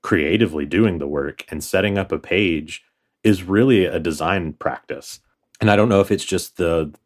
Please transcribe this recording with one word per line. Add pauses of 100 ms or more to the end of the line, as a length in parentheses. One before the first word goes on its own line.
creatively
doing
the
work
and
setting
up
a
page (400)
is
really
a
design
practice. (400)
And
I
don't
know
if
it's
just
the (120)